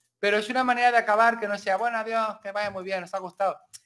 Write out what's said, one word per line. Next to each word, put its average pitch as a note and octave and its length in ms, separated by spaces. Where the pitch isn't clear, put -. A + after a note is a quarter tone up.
pero G3+ 200
es G#3+ 100
una B3+ 160
manera B3 280
de A#3+ 60
acabar A3+ 440
que G#3 80
no G3+ 80
sea, G3+ 180
"Bueno, A#3 220
adiós, A3 440
que G3 120
vaya G#3 160
muy F#3+ 160
bien, F#3+ 180
os F3 100
ha G3 60
gustado". F#3 400